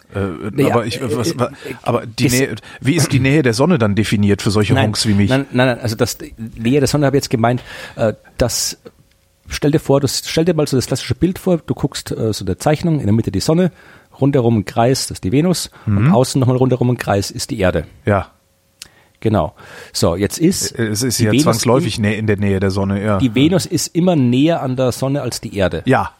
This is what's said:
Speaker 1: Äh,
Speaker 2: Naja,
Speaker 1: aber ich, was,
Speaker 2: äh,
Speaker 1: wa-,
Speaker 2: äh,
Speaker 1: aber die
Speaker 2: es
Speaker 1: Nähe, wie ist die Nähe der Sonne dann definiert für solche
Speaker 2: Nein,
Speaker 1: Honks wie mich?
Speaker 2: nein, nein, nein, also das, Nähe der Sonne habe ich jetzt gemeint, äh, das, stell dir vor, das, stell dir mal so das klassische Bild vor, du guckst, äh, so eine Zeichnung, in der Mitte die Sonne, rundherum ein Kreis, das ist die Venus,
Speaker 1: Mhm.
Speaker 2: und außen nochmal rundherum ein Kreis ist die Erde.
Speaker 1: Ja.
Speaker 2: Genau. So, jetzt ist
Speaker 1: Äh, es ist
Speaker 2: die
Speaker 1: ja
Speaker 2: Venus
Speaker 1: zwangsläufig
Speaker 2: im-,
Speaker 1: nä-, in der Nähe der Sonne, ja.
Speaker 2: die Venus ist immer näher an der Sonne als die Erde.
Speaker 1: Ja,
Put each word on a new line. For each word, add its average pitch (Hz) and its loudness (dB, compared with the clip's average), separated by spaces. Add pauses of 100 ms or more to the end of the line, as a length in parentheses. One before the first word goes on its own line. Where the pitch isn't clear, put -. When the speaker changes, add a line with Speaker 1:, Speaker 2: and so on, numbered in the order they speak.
(140)
Speaker 1:
Äh, 95 -6
Speaker 2:
Naja, 139 0
Speaker 1:
aber 117 0
ich, 117 -6
was, 123 -4
Speaker 2:
äh, 147 -8
Speaker 1:
wa-, 120 0 (200)
Speaker 2:
äh, 131 -10
Speaker 1:
aber 120 -2
die 120 -2
Speaker 2:
es 120 0
Speaker 1:
Nähe, 127 0 (260)
wie 139 2
ist 160 0
die 127 2
Nähe 139 4
der 120 2
Sonne 147 4
dann 107 2
definiert 101 2
für 110 -2
solche 104 2
Speaker 2:
Nein, 131 2
Speaker 1:
Honks 107 -2
wie 104 2
mich? 101 4
Speaker 2:
nein, 135 0
nein, 127 2
nein, 120 -2
also 113 -4
das, 117 -2 (180)
Nähe 117 -2
der 131 2
Sonne 147 2
habe 135 2
ich 135 0
jetzt - -10
gemeint, 120 0 (340)
äh, 113 0 (240)
das, - -2 (720)
stell - -2
dir 151 2
vor, 139 2
das, - -2
stell 165 0
dir 180 2
mal 151 0
so 135 0
das - 0
klassische - -4
Bild 180 -2
vor, 180 0
du - -6
guckst, - -6
äh, 110 -4
so 101 -10
eine 92 -4
Zeichnung, 156 0
in 98 -4
der 101 2
Mitte 110 0
die 98 -2
Sonne, 170 2 (480)
rundherum 127 2
ein 90 -2
Kreis, 120 0
das 87 -12
ist - -10
die 92 -2
Venus, 160 0 (140)
Speaker 1:
Mhm. 104 2
Speaker 2:
und 127 4
außen 131 2
nochmal 127 4
rundherum 127 2
ein 120 0
Kreis 101 -2
ist - -10
die 123 -4
Erde. 87 2 (220)
Speaker 1:
Ja. 101 0 (880)
Speaker 2:
Genau. 101 0 (380)
So, 87 0
jetzt 98 -2
ist 165 0
Speaker 1:
Äh, 113 -2
es 107 -2
ist 123 -2
Speaker 2:
die 113 2
Speaker 1:
ja 107 2
Speaker 2:
Venus 139 4
Speaker 1:
zwangsläufig 117 2
Speaker 2:
im-, 104 0
Speaker 1:
nä-, 107 2
in 110 -4
der 104 2
Nähe 98 2
der 98 2
Sonne, 98 -2
ja. 104 0
Speaker 2:
die 110 0
Venus 156 2
ist - -4
immer 175 2
näher 135 2
an 127 -4
der 131 0
Sonne 135 -4
als 123 -6
die 98 -12
Erde. 90 -2
Speaker 1:
Ja, 117 0